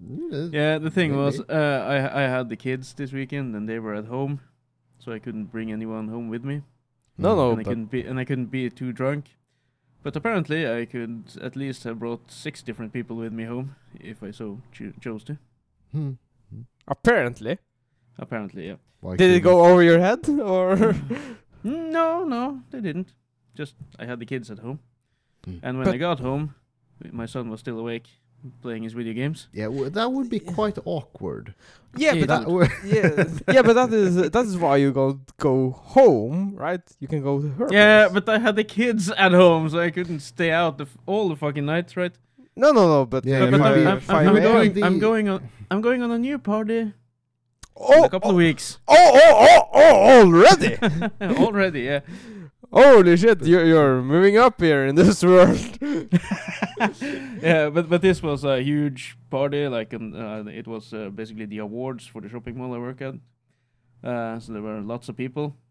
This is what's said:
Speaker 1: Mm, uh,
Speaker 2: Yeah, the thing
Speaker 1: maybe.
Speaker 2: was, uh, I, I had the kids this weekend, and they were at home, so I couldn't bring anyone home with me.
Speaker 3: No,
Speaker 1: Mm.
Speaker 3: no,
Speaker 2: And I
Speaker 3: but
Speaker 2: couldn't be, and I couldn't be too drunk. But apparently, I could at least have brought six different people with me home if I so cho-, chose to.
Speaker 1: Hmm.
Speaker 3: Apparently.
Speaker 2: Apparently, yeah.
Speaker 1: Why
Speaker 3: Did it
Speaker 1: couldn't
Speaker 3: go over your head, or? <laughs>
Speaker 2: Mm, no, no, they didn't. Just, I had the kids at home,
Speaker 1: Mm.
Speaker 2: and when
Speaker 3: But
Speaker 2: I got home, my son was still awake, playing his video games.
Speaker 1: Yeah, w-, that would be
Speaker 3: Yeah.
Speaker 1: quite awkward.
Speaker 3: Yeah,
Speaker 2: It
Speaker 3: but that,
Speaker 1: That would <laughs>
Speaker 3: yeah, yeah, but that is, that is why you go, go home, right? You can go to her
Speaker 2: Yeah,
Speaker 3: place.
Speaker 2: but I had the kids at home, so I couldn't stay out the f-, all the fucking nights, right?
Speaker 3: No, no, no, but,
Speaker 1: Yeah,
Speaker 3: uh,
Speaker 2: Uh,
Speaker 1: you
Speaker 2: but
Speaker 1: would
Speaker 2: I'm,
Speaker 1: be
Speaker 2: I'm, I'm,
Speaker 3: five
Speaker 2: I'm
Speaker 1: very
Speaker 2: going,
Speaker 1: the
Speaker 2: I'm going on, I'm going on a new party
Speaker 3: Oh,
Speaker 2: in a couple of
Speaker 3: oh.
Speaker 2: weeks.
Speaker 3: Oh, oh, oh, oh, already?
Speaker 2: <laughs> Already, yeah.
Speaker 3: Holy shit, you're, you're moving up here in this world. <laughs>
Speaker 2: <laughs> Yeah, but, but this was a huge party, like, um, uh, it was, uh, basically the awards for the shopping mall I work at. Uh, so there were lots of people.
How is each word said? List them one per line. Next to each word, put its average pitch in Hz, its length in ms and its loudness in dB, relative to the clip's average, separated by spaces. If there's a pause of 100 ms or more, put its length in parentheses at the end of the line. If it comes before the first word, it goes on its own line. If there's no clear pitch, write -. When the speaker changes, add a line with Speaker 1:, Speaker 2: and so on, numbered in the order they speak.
Speaker 1:
Mm, 294 280 -14
uh, 160 180 -10
Speaker 2:
Yeah, 151 260 -2
the 156 140 -8
thing 165 200 -2
Speaker 1:
maybe. 139 120 -4
Speaker 2:
was, 143 160 -4
uh, 147 480 -4
I, 139 360 -4
I 131 40 -2
had 127 220 -6
the 113 80 -12
kids 131 360 -10
this 139 200 -14
weekend, 135 420 -10
and 107 120 -10
they 113 120 -8
were 107 160 -10
at 107 100 -12
home, 135 340 -8 (600)
so 123 140 -18
I 110 60 -12
couldn't 110 260 -12
bring 110 260 -12
anyone 110 380 -12
home 117 200 -12
with 117 140 -10
me. 143 180 -10 (560)
Speaker 3:
No, 208 160 -2
Speaker 1:
Mm. 196 40 -2
Speaker 3:
no, 131 140 0
Speaker 2:
And 113 80 -2
I 110 40 -8
Speaker 3:
but 110 60 -8
Speaker 2:
couldn't 113 220 -8
be, 127 100 -8
and 127 180 -10
I 127 60 -6
couldn't 127 260 -8
be 127 180 -8
too 127 220 -12
drunk. 139 380 -8 (760)
But 143 120 -10
apparently, 160 520 -4
I 117 180 -6
could 117 380 -12 (180)
at 127 140 -12
least 135 300 -12
have 117 120 -12
brought 117 320 -12
six - 320 -16
different 110 320 -14
people 120 220 -12
with 113 180 -12
me 113 120 -12
home 127 300 -12 (240)
if 110 220 -20
I 101 100 -16
so 107 300 -16 (120)
cho-, 110 280 -18
chose 110 220 -14
to. 147 140 -14 (560)
Speaker 1:
Hmm. 143 180 -8 (760)
Speaker 3:
Apparently. 139 680 -2 (640)
Speaker 2:
Apparently, 101 480 -12
yeah. 95 80 -16 (240)
Speaker 1:
Why 90 160 -12
Speaker 3:
Did 185 160 4
it 180 100 4
Speaker 1:
couldn't - 20 -6
Speaker 3:
go 175 220 6
over 180 160 8
your 170 180 6
head, 202 300 -2
or? 190 460 -2
<laughs> 220 880 -6
Speaker 2:
Mm, 320 260 -8
no, 330 340 -4
no, 262 340 -8 (100)
they 262 120 -16
didn't. 180 320 -10 (440)
Just, 147 180 -16 (220)
I - 80 -16
had 123 140 -12
the 117 60 -16
kids 120 260 -12
at 101 80 -18
home, 131 200 -14 (680)
Speaker 1:
Mm. 90 160 -16
Speaker 2:
and 127 140 -8
when 131 80 -4
Speaker 3:
But 143 100 -2
Speaker 2:
I - 20 -8
got 165 220 -6
home, 139 340 -8 (580)
my 117 160 -12
son 117 220 -12
was 110 120 -14
still 117 180 -12
awake, 117 280 -10 (540)
playing 113 220 -12
his 110 100 -12
video 117 200 -10
games. 139 400 -8
Speaker 1:
Yeah, 107 180 -10
w-, 135 180 -6
that 226 220 -6
would 262 180 -6
be 226 160 -6
Speaker 3:
Yeah. 175 80 -12
Speaker 1:
quite 208 320 -6
awkward. 95 720 -12 (420)
Speaker 3:
Yeah, 294 160 0
Speaker 2:
It 170 60 0
Speaker 3:
but 143 80 0
that, 151 180 0
Speaker 1:
That 165 80 -6
would 180 240 2
<laughs> 202 180 -4
Speaker 3:
yeah, 165 600 -2
yeah, 262 80 6
but 226 100 6
that 240 200 0
is, 190 220 2
that 185 300 0
is 196 100 -8
why 156 220 2
you 139 140 2
go, 135 280 -2 (200)
go 131 320 0
home, 175 840 2
right? 175 260 -8 (180)
You 139 80 -14
can 147 160 -6
go 139 180 -4
to 147 60 -6 (100)
her 247 140 -6
Speaker 2:
Yeah, 208 360 6
Speaker 3:
place. 180 60 -4
Speaker 2:
but 202 220 -2
I - 20 2
had 214 180 -2
the 214 80 -2
kids 214 540 -4
at 185 140 4
home, 170 380 4
so 165 100 -4
I 170 100 -2
couldn't 170 320 -8
stay 165 300 -6
out 160 260 -2
the 151 80 -10
f-, - 120 -20 (100)
all 196 220 -4
the 156 60 -6
fucking 147 300 -6
nights, 170 320 -6
right? 180 160 -6 (420)
Speaker 3:
No, 285 160 2
no, 220 160 6
no, 143 180 4
but, 123 200 -6
Speaker 1:
Yeah, 135 140 0
Speaker 3:
uh, - 20 4
Speaker 2:
Uh, 127 40 4
Speaker 1:
you 127 60 2
Speaker 2:
but 143 100 4
Speaker 1:
would 135 60 4
Speaker 2:
I'm, 135 80 4
Speaker 1:
be 160 60 4
Speaker 2:
I'm, 156 140 4
I'm, - 60 -6
Speaker 3:
five 170 260 2
Speaker 2:
I'm 202 80 4
Speaker 1:
very 175 180 4
Speaker 2:
going, 214 200 4
Speaker 1:
the 202 100 -2
Speaker 2:
I'm 185 160 0
going 214 300 0
on, 190 100 -4 (320)
I'm 196 100 -2
going 247 220 -2
on 233 80 -6
a 233 80 -4
new 269 180 -6
party 220 560 -6 (840)
Speaker 3:
Oh, 269 200 6
Speaker 2:
in 330 80 8
a - 40 2
couple 190 200 -4
of 190 60 2
Speaker 3:
oh. 175 100 2
Speaker 2:
weeks. - 320 -4 (100)
Speaker 3:
Oh, - 80 8
oh, 359 360 10 (180)
oh, 339 240 8
oh, 247 480 10
already? 202 560 6 (440)
Speaker 2:
<laughs> 233 220 -2
Already, 190 380 -2
yeah. 139 200 -6 (680)
Speaker 3:
Holy 208 460 8
shit, 196 280 2
you're, 170 200 4
you're 147 360 4
moving 180 360 2
up 240 240 4
here 147 240 2
in 139 100 -2
this 180 280 2
world. 180 560 4
<laughs> - 20 -
Speaker 2:
<laughs> 220 340 -6 (1300)
Yeah, 156 280 0
but, 160 200 -4
but 175 120 0
this 185 220 0
was 143 200 -6
a 135 180 -2
huge 143 560 -6 (120)
party, 143 380 -4
like, 117 260 -8
um, 110 200 -12
uh, 107 360 -12
it 110 180 -16
was, 110 260 -16
uh, 107 160 -12
basically 110 360 -14
the 107 140 -12
awards 117 480 -12
for 113 140 -20
the 104 80 -16
shopping 120 280 -16
mall 127 160 -12
I 120 60 -12
work 127 220 -14
at. 135 140 -14 (880)
Uh, 117 360 -10
so 113 140 -18
there 104 80 -12
were 107 200 -12
lots 117 280 -12
of 110 80 -12
people. 143 380 -10 (160)